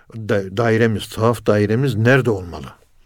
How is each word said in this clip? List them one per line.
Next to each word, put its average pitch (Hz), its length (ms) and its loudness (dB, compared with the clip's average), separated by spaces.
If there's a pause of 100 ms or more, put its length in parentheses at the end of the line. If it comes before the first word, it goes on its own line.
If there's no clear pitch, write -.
(140)
da-, 101 420 -4
dairemiz, 113 520 2
tavaf 113 380 -2
dairemiz 107 480 2
nerede 120 360 4
olmalı? 85 360 -6 (400)